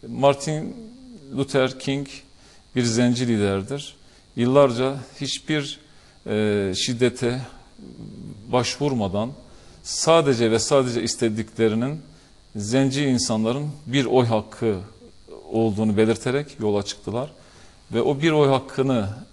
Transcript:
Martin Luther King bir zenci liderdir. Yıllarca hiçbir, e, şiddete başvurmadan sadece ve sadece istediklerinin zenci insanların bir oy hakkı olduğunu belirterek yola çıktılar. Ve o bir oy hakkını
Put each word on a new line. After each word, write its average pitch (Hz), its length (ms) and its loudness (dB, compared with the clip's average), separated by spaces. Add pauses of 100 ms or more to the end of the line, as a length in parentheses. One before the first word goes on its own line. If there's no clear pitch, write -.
Martin 139 680 0 (600)
Luther 131 420 0
King 139 300 -4 (680)
bir 123 80 2
zenci 120 440 2
liderdir. 104 680 -2 (400)
Yıllarca 131 600 4 (240)
hiçbir, 143 600 -6 (460)
e, 104 500 0
şiddete 123 640 0 (1120)
başvurmadan 120 760 -2 (520)
sadece 139 680 4
ve 113 80 4
sadece 123 440 2
istediklerinin 113 1000 0 (560)
zenci 131 480 0
insanların 123 680 0 (160)
bir 131 180 0
oy 120 220 4
hakkı 110 520 -2 (760)
olduğunu 110 440 2
belirterek 113 640 0
yola 104 220 0
çıktılar. 120 500 -8 (600)
Ve 117 100 0
o 139 200 0
bir 165 80 2
oy 151 180 4
hakkını 131 600 0 (240)